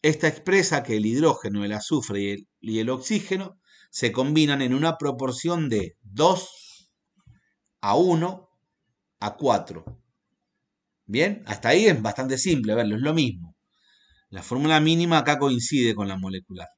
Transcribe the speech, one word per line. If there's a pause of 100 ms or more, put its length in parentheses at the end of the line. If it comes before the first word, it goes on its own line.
Esta
expresa
que
el
hidrógeno,
el
azufre
y
el, (120)
y
el
oxígeno (320)
se
combinan
en
una
proporción
de
dos (920)
a
uno (720)
a
cuatro. (1040)
Bien,
hasta
ahí
es
bastante
simple,
a
verlo,
es
lo
mismo. (760)
La
fórmula
mínima
acá
coincide
con
la
molecular.